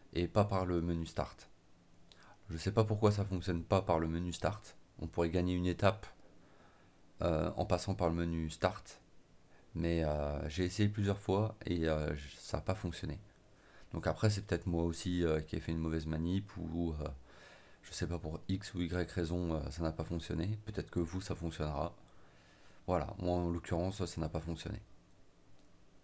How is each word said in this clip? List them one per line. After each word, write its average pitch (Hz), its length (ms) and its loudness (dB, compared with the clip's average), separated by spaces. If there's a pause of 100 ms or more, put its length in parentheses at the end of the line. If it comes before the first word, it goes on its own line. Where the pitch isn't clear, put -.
(140)
et 87 140 2
pas 104 180 6
par 95 200 0
le 87 160 2
menu 85 240 0
start. - 440 -6 (1000)
Je 80 80 -4
sais 95 160 -2
pas 110 100 8
pourquoi 107 280 6
ça 101 120 2
fonctionne 90 400 0
pas 95 180 6
par 87 180 6
le 82 100 2
menu 87 240 -2
start. - 420 -2 (240)
On 82 80 -4
pourrait 85 220 2
gagner 90 240 4
une 90 140 2
étape, 95 380 4 (1160)
euh, 82 340 2
en 95 100 0
passant 92 300 0
par 87 140 2
le 82 60 2
menu 85 340 0
start. - 500 -2 (760)
Mais, 82 280 2
euh, 73 460 0
j'ai 87 160 0
essayé 104 240 4
plusieurs 101 300 0
fois 107 360 2 (100)
et, 82 220 2
euh, 78 280 2
j-, 73 240 -10
ça - 180 -6
a 78 40 -4
pas - 140 0
fonctionné. 85 440 -6 (720)
Donc 82 140 -2
après, 107 220 4
c'est 101 160 0
peut-être 87 220 0
moi 85 160 2
aussi, 87 400 0
euh, 80 160 4
qui 78 160 -6
ai 80 40 -2
fait 80 120 -4
une 82 60 0
mauvaise 80 300 -2
manip 87 500 0
ou, 82 420 -2
euh, 73 80 -4 (760)
je - 100 -16
sais - 140 -2
pas, 85 120 -2
pour 78 200 -6 (100)
X 95 240 -2
ou 90 80 -2
Y 87 300 0
raison, 85 440 0
euh, 73 140 -2
ça 82 140 -4
n'a 80 80 0
pas - 120 -4
fonctionné. 85 600 -2
Peut-être - 260 -6
que - 80 -2
vous, 87 220 -2
ça 82 140 -4
fonctionnera. 78 600 -4 (920)
Voilà, 80 320 0
moi 87 160 2
en 87 140 2
l'occurrence, 90 540 0
ça 80 180 -4
n'a 78 80 -2
pas 80 120 -4
fonctionné. 80 380 -6 (1200)